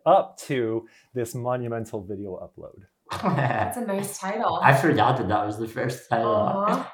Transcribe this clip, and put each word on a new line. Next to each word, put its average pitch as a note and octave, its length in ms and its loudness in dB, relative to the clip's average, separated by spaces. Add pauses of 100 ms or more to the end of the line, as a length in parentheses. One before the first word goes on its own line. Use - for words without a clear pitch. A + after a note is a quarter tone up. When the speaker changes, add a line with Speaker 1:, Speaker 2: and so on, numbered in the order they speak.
Speaker 1:
up F#3 360 4
to A2+ 460 -2 (280)
this A#2+ 180 -4
monumental A#2+ 720 -4
video G2 340 -8
upload. - 460 -18 (280)
Speaker 2:
<laughs> - 240 -2
Speaker 3:
That's B2+ 420 0
a A#3+ 40 -6
nice G3+ 380 -4
title. G3 420 -2
Speaker 2:
I C#3 120 8
forgot B2+ 440 4
that G#2 100 -2
that G#2 180 0
was G#2 120 -6
the A2+ 100 -6
first - 400 -6
title. A2+ 280 0
Speaker 3:
Uh-huh. - 580 0